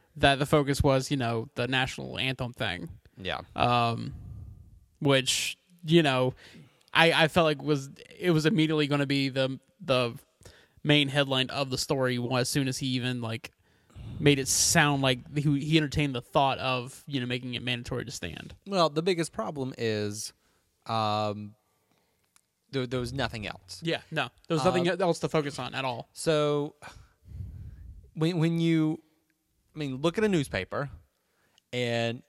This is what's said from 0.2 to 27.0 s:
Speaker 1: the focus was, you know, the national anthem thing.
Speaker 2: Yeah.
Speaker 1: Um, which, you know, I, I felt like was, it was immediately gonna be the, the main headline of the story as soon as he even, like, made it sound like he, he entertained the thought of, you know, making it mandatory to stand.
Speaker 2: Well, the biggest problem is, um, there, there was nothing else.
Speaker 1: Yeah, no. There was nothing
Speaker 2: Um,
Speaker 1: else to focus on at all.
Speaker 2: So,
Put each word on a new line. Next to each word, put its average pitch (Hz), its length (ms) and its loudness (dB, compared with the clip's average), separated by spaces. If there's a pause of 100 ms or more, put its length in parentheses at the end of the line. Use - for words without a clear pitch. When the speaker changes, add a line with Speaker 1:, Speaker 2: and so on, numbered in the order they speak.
Speaker 1:
the 143 80 -2
focus 139 380 2
was, 135 260 4
you 143 80 0
know, 117 380 -2
the 123 120 -2
national 131 520 -4
anthem 127 340 -4
thing. 90 360 -6 (300)
Speaker 2:
Yeah. 90 220 -6 (140)
Speaker 1:
Um, 117 580 0 (880)
which, 135 580 0 (260)
you 165 200 6
know, 131 320 2 (580)
I, 160 300 6
I 160 60 6
felt 165 160 4
like 147 180 0
was, 139 260 0 (300)
it 180 100 0
was 156 160 4
immediately 156 400 4
gonna 143 220 0
be 139 220 0
the, 131 300 -2 (240)
the 127 300 0 (720)
main 147 240 6
headline 135 420 0
of 135 220 -4
the 123 80 -2
story 127 400 0 (160)
as 123 120 2
soon 139 200 0
as 127 100 -4
he 139 120 -4
even, 127 320 -2
like, 113 280 -8 (680)
made 143 180 6
it 131 100 -4
sound 147 540 4
like 131 180 2 (160)
he, 147 60 0 (240)
he 156 120 4
entertained 147 360 0
the 117 80 -6
thought 135 380 2
of, 127 480 -4
you 139 120 -4
know, 123 60 -2
making 123 300 -4
it - 80 -8
mandatory 120 420 -4
to 110 60 -10
stand. - 420 -10 (140)
Speaker 2:
Well, 185 220 4
the 147 120 -2
biggest 170 320 -2
problem 143 460 -6
is, 107 520 -4 (540)
um, 107 720 -2 (1120)
there, 127 160 -2
there 123 140 -4
was 120 140 -6
nothing 117 340 -4
else. - 340 -12
Speaker 1:
Yeah, 160 200 -2 (100)
no. 139 180 -2 (180)
There 170 80 -2
was 147 80 2
nothing 175 240 2
Speaker 2:
Um, 185 140 0
Speaker 1:
else 170 180 2
to 151 100 -4
focus 143 280 -2
on 127 160 -8
at 131 120 -4
all. 135 280 -6
Speaker 2:
So, 147 640 0 (1400)